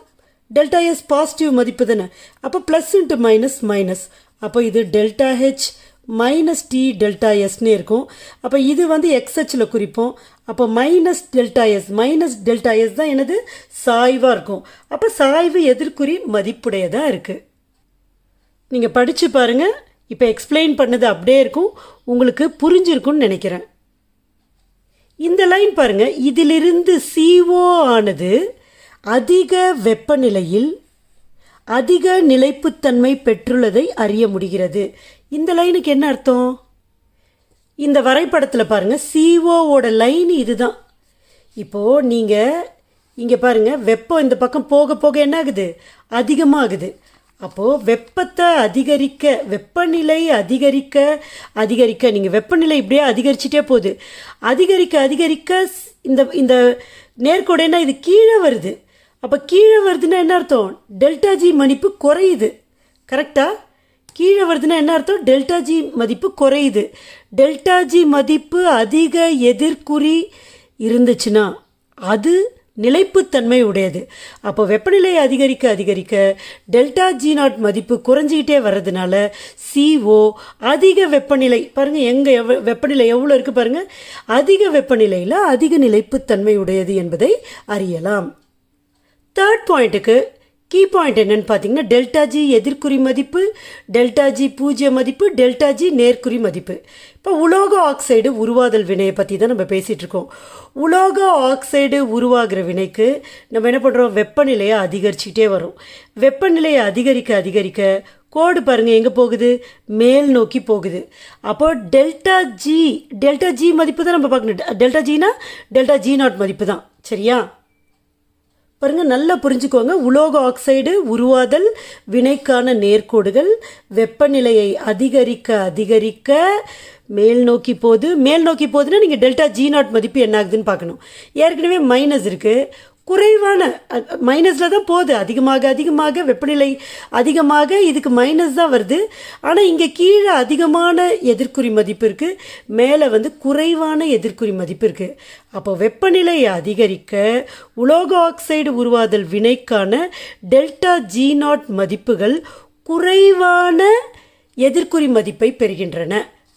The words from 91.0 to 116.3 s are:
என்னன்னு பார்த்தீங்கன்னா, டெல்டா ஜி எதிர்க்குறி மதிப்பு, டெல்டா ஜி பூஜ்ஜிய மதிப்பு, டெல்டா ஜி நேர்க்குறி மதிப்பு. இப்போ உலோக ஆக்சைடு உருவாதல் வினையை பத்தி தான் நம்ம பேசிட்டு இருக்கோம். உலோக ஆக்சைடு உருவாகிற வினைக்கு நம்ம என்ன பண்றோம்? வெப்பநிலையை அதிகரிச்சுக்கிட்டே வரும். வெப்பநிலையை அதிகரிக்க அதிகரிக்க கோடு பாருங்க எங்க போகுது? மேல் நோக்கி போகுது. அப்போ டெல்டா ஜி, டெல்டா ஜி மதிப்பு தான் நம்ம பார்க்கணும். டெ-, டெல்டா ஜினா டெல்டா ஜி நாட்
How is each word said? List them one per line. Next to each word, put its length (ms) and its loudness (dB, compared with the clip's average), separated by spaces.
என்னன்னு 280 0
பார்த்தீங்கன்னா, 420 -2
டெல்டா 360 2
ஜி 320 0
எதிர்க்குறி 420 -2
மதிப்பு, 560 -2
டெல்டா 360 2
ஜி 180 -2
பூஜ்ஜிய 440 -2
மதிப்பு, 440 0
டெல்டா 360 2
ஜி 200 -2
நேர்க்குறி 480 0
மதிப்பு. 420 -6
இப்போ 160 -8
உலோக 500 2
ஆக்சைடு 360 0
உருவாதல் 560 0
வினையை 300 -2
பத்தி 240 -6
தான் 100 0
நம்ம 160 -4
பேசிட்டு 260 -6
இருக்கோம். 440 -10
உலோக 520 0
ஆக்சைடு 480 -2
உருவாகிற 600 0
வினைக்கு 600 -2
நம்ம 200 -2
என்ன 100 0
பண்றோம்? 320 2
வெப்பநிலையை 640 0
அதிகரிச்சுக்கிட்டே 720 -2
வரும். 320 -4
வெப்பநிலையை 600 2
அதிகரிக்க 560 0
அதிகரிக்க 720 -2
கோடு 340 0
பாருங்க 280 2
எங்க 180 4
போகுது? 540 0
மேல் 420 2
நோக்கி 340 0
போகுது. 480 -6
அப்போ 340 -2
டெல்டா 680 0
ஜி, 520 0
டெல்டா 320 0
ஜி 200 0
மதிப்பு 320 0
தான் 160 0
நம்ம 80 0
பார்க்கணும். 280 -2
டெ-, 260 -6
டெல்டா 200 2
ஜினா 260 0
டெல்டா 240 2
ஜி 180 -2
நாட் 200 0